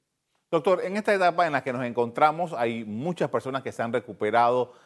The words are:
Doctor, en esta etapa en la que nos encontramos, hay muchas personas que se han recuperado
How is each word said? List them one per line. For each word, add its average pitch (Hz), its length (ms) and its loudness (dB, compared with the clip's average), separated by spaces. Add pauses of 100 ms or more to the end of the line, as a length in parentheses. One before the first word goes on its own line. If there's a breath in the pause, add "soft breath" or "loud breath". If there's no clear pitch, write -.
(520)
Doctor, 190 320 2
en 185 120 -4
esta 214 160 0
etapa 175 340 4
en 151 60 -2
la 131 120 0
que 131 80 -2
nos 127 120 -4
encontramos, 143 680 0
hay 117 320 -2
muchas 135 440 -4
personas 131 360 -4
que 110 80 -8
se 127 100 -6
han 117 100 -4
recuperado 120 800 0 (140 soft breath)